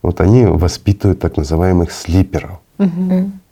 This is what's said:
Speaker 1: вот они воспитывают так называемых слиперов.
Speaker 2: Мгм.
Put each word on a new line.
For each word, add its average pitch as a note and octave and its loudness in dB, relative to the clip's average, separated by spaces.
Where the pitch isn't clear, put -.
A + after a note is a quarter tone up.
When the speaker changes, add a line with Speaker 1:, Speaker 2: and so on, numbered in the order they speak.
Speaker 1:
вот F2 -2
они A2+ 6
воспитывают F2 0
так E2+ -2
называемых E2+ 0
слиперов. - -4
Speaker 2:
Мгм. F#3 -2